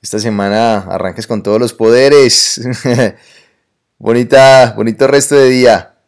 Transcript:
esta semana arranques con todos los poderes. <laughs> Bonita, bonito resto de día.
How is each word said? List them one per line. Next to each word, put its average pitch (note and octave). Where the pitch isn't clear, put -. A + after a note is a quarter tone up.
esta -
semana G#2+
arranques F#2+
con A2
todos G#2
los A#2+
poderes. B2+
<laughs> -
Bonita, B2
bonito A2+
resto C#3
de C3+
día. B2+